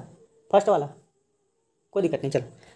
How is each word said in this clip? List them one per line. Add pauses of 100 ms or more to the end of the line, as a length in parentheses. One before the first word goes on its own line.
(500)
फर्स्ट
वाला, (1040)
कोई
दिक्कत
नहीं,
चलो। (320)